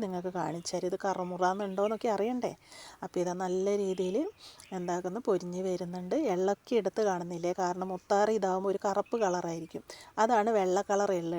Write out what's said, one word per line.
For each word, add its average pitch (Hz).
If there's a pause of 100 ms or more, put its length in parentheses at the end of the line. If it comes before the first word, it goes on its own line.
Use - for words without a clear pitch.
നിങ്ങൾക്ക് 180
കാണിച്ചു 165
തരാം. 180
ഇത് 190
കറുമുറാന്നുണ്ടോയെന്നൊക്കെ 190
അറിയണ്ടേ. 226 (520)
അപ്പോൾ 185
ഇതാ 175 (100)
നല്ല 190
രീതിയിൽ 190 (600)
എന്താക്കുന്നു, 180
പൊരിഞ്ഞ് 180
വരുന്നുണ്ട്. 180 (180)
എള്ളൊക്കെ 196
എടുത്ത് 190
കാണുന്നില്ലേ, 175
കാരണം 185
മുത്താറി 208
ഇതാകുമ്പോൾ 190
ഒരു 196
കറുപ്പ് 202
കളറായിരിക്കും. 175 (400)
അതാണ് 226
വെള്ള 185
കളർ 202
എള്ള് 165